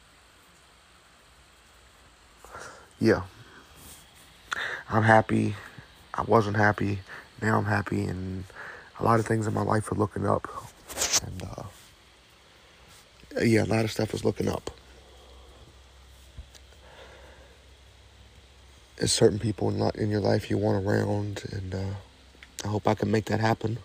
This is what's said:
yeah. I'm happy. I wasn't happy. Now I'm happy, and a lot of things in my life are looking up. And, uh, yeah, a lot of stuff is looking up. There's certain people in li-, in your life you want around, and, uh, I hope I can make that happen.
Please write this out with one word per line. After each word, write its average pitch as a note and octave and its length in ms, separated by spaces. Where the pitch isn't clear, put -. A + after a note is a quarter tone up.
yeah. A2 220
I'm G#2+ 140
happy. A2 520
I - 80
wasn't G#2 360
happy. G2+ 420
Now A2 160
I'm G#2 80
happy, G2+ 400
and F#2 380
a - 40
lot A2+ 160
of A2 60
things A2 220
in G#2 60
my G#2 100
life G#2 280
are F#2+ 40
looking G2+ 320
up. G#2 200
And, F#2 200
uh, - 200
yeah, A2 200
a - 20
lot A2+ 180
of G#2+ 80
stuff A2 220
is G2+ 100
looking G#2 240
up. - 220
There's A2 140
certain A2+ 280
people G#2+ 300
in G2+ 100
li-, G#2+ 160
in G#2+ 140
your G#2 120
life G#2+ 280
you G#2 80
want G2+ 280
around, G#2 640
and, F#2+ 240
uh, G2 200
I G#2 40
hope G#2 200
I G#2+ 60
can G#2 180
make A2 140
that G#2 140
happen. A2+ 460